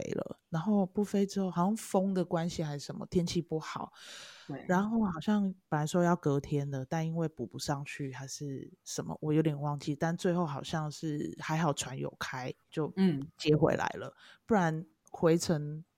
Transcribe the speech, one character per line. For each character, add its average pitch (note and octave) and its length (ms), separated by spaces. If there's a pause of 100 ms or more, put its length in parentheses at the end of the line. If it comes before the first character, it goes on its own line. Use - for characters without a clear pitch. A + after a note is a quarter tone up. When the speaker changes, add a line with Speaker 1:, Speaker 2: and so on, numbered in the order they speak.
(160)
Speaker 1:
了。 - 240 (100)
然 E3 100
后 G3+ 240
不 F#3+ 200
飞 G3+ 240
之 G3+ 120
后， F#3+ 120
好 F3 140
像 G#3+ 120
风 G3 340
的 F#3 140
关 E3+ 240
系 E3+ 140
还 D3 100
是 C#3+ 100
什 - 120
么， - 100
天 F3 180
气 F3 160
不 D#3 200
好。 - 340 (540)
Speaker 2:
对。 C4+ 200
Speaker 1:
然 F#3+ 220
后 A3+ 160
好 E3+ 140
像 G3+ 340 (160)
本 D3+ 100
来 D3+ 60
说 F3 160
要 F3 140
隔 C#3 240
天 C#3+ 320
的， C3+ 120
但 D#3+ 220
因 D#3+ 120
为 E3 100
补 C#3 180
不 C3 140
上 C#3+ 260
去 C#3 260
还 B2+ 160
是 C3+ 460 (100)
什 - 220
么， E3 160
我 D#3 100
有 D#3 120
点 D3 180
忘 D3 160
记。 C#3+ 180
但 E3 220
最 F3+ 160
后 F3 100
好 C#3 200
像 D#3 260
是 D3+ 500
还 D#3 180
好 D#3+ 140
船 C3 240
有 C#3 220
开， B2+ 340 (200)
就 D#3+ 240
Speaker 2:
嗯。 F3+ 260 (160)
Speaker 1:
接 D3+ 180
回 - 200
来 E2+ 140
了。 B2 260 (320)
不 A3+ 80
然 E3 320 (240)
回 E3 260
程， D3+ 480 (120)